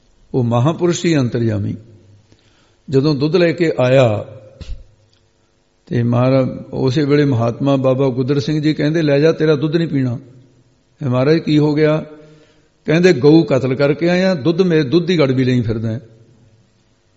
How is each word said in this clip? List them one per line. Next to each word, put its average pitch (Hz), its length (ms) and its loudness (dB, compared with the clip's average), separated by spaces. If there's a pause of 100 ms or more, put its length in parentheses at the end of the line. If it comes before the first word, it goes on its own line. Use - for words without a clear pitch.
(340)
ਉਹ 135 100 0
ਮਹਾਂਪੁਰਸ਼ 156 580 0
ਸੀ 165 160 0
ਅੰਤਰਯਾਮੀ। 110 580 -2 (1120)
ਜਦੋਂ 143 260 0
ਦੁੱਧ 151 200 -2
ਲੈ 175 160 2
ਕੇ 160 200 -2 (140)
ਆਇਆ 123 400 2 (1600)
ਤੇ 120 180 -4
ਮਹਾਰਾ-, 123 720 0
ਉਸੇ 131 300 -2
ਵੇਲੇ 147 220 2
ਮਹਾਤਮਾ 123 500 0
ਬਾਬਾ 131 340 0
ਗੁੱਦੜ 131 300 -2
ਸਿੰਘ 151 220 -4
ਜੀ 151 120 0
ਕਹਿੰਦੇ, 156 280 -2
"ਲੈ 143 180 2
ਜਾ, 160 120 4
ਤੇਰਾ 156 240 0
ਦੁੱਧ 151 200 -4
ਨਹੀਂ 165 120 -2
ਪੀਣਾ।" 127 320 -4 (840)
"ਇਹ 139 60 -4
ਮਹਾਰਾਜ 131 280 2
ਕੀ 151 200 0
ਹੋ 147 160 2
ਗਿਆ?" 151 320 0 (800)
ਕਹਿੰਦੇ, 175 280 4
"ਗਊ 147 300 4
ਕਤਲ 131 320 -2
ਕਰਕੇ 143 340 0
ਆਇਆ, 185 240 0
ਦੁੱਧ, 160 280 -2
ਮੇਰੇ 165 220 2
ਦੁੱਧ 156 220 0
ਦੀ 175 140 0
ਗੜਬੀ 131 240 0
ਲਈ 127 180 0
ਫਿਰਦਾ 113 300 -4
ਹੈ।" 110 100 -8 (1160)